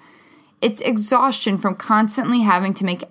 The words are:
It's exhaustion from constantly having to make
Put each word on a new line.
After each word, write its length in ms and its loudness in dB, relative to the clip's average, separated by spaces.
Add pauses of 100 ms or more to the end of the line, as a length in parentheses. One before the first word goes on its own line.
(600)
It's 180 2
exhaustion 800 0
from 180 -2
constantly 640 0
having 340 2
to 100 -4
make 260 -4